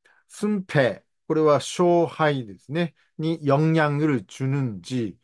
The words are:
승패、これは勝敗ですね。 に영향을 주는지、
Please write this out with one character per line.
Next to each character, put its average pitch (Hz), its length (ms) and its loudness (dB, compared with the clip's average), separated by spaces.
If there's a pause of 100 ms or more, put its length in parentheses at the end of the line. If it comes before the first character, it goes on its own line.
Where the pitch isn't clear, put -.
(280)
승 208 380 -4
패、 123 360 0 (260)
こ - 40 -2
れ 156 80 0
は 151 140 4
勝 170 520 2
敗 143 380 -2
で 98 140 -18
す - 140 -20
ね。 170 220 -2 (220)
に 160 260 -4
영 147 300 2
향 147 240 2
을 147 300 0
주 - 180 -10
는 131 380 -4
지、 117 420 -6